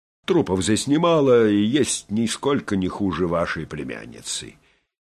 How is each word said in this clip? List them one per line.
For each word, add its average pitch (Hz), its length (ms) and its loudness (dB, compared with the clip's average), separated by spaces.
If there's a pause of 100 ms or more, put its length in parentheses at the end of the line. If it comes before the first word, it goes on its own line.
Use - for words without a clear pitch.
(260)
«Трупов 95 360 0
здесь 104 240 0
немало, 143 640 4
и 104 140 4
есть 117 480 0
нисколько 113 680 -2
не 90 120 -2
хуже 90 400 -2
вашей 85 380 -2
племянницы». 58 920 -12 (580)